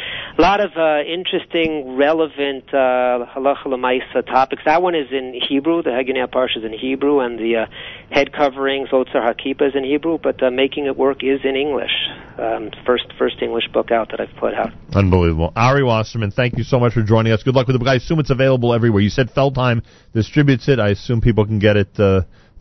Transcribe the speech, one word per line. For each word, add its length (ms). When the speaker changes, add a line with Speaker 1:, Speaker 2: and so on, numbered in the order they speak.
Speaker 1:
lot 220
of, 160
uh, 260
interesting, 920
relevant, 760
uh, 600
halacha 320
l'maisa 580
topics. 400
That 160
one 140
is 160
in 380
Hebrew. 340
The 80
Haginei 400
Parsha 280
is 60
in 80
Hebrew, 460
and 180
the, 200
uh, 100
head 220
coverings, 580
Otzar 260
Hakippah, 540
is 40
in 80
Hebrew, 400
but, 180
uh, 120
Making 340
It 100
Work 280
is 180
in 140
English. 340
Um, 320
first, 200
first 240
English 300
book 180
out 220
that 80
I've 180
put 160
out. 180
Speaker 2:
Unbelievable. 600
Ari 280
Wasserman, 480
thank 260
you 80
so 160
much 140
for 80
joining 300
us. 100
Good 120
luck 120
with 80
the 40
book. 100
I 80
assume 220
it's 120
available 420
everywhere. 300
You 80
said 200
Feldheim 520
distributes 540
it. 100
I 120
assume 300
people 240
can 140
get 180
it, 120
uh, 240